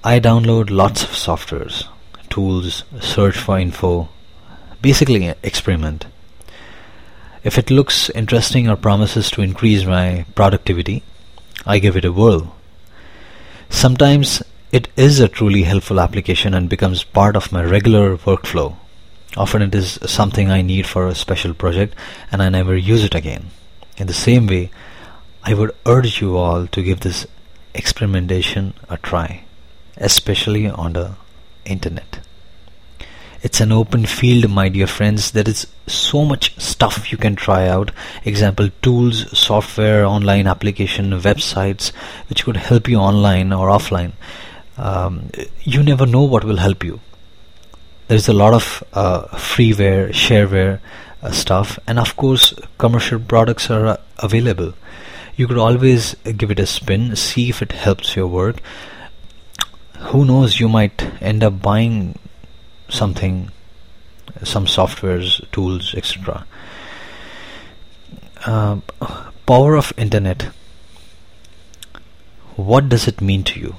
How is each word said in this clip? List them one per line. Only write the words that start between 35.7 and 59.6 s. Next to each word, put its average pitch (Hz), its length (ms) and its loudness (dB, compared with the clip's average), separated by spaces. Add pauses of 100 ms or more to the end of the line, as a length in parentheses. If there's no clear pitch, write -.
so - 400 0
much - 340 -2
stuff - 500 -2
you 113 60 -6
can 113 200 0
try 92 320 2
out. 95 220 0 (340)
Example, 104 440 2 (140)
tools, 120 560 2
software, 107 680 2
online 101 420 4
application, 98 640 -2
websites, 98 800 -2 (380)
which - 160 -4
could 107 140 -2
help 117 280 2
you 117 120 2
online 98 540 4
or 95 160 0
offline. 95 440 0 (640)
Um, 92 540 -4 (320)
you 139 200 0
never 139 220 4
know 127 180 4
what 123 220 2
will 107 140 0
help 92 260 0
you. - 160 -2 (1080)
There's 107 200 4
a 113 60 4
lot 104 180 6
of, - 300 0 (100)
uh, 95 360 -2
freeware, 98 840 2
shareware, 98 720 2 (420)
uh, - 80 -8
stuff, - 560 -2
and 117 120 -2
of - 180 -2
course, 135 360 2 (240)
commercial 117 440 0
products 117 500 0
are, 110 160 2
uh, 110 100 0 (220)
available. 104 560 -2 (640)
You 127 100 0
could 120 120 -2
always 123 560 4 (220)
give 104 140 -2
it 101 80 0
a 95 80 0
spin, 113 500 -2
see - 320 -2
if - 140 -4
it 104 100 -6
helps - 440 -2
your 92 100 0
work. 90 340 -2 (1500)